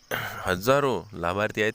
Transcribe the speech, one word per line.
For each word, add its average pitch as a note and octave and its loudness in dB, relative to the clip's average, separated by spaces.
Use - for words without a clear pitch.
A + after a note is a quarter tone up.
<clears throat> - -12
हजारो A2 2
लाभार्थी F#2+ 0
आहेत G#2+ 2